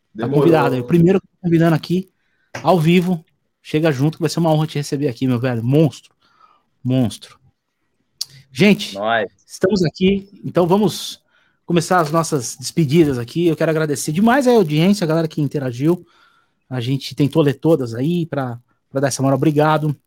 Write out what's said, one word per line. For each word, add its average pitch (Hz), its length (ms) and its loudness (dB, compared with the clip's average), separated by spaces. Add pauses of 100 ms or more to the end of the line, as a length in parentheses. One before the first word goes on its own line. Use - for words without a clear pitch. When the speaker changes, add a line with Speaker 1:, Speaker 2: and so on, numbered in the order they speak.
(140)
Speaker 1:
Demorou. 131 260 0
Speaker 2:
convidado 143 340 4
aí. 127 60 -2
O 120 40 -8
primeiro 170 360 4
que - 60 -10
eu - 40 -20
tô - 160 -20
convidando 165 300 4
aqui, 180 320 -4 (540)
ao 175 160 4
vivo. 170 460 2 (360)
Chega 156 320 0
junto 143 240 -2
que - 60 -8
vai 151 80 -2
ser - 80 -4
uma 165 120 2
honra 156 160 2
te 143 120 -8
receber 143 300 -4
aqui, 127 180 -4
meu 127 120 0
velho. 120 240 -4
Monstro. 135 520 0 (680)
Monstro. 127 560 -4 (1120)
Gente, 202 440 0
Speaker 3:
Nóis. 110 340 -2 (180)
Speaker 2:
estamos 190 380 0
aqui, 196 440 0 (160)
então 170 220 0
vamos - 560 -2 (440)
começar 175 340 0
as 151 100 -2
nossas 156 460 -4
despedidas 143 640 0
aqui. 156 280 -4
Eu 156 100 2
quero 160 140 0
agradecer 156 400 -4
demais 233 380 2
a 247 40 4
audiência, 185 520 2
a 160 40 -2
galera 160 200 0
que 160 140 -6
interagiu. 139 640 -2 (640)
A 127 120 -6
gente 131 340 -6
tentou 151 280 0
ler 143 120 0
todas 135 400 0
aí 160 320 -2
pra, 127 320 -6 (320)
pra 135 100 -6
dar 139 80 0
essa 131 140 -4
moral. 135 140 2
Obrigado. 151 580 0 (120)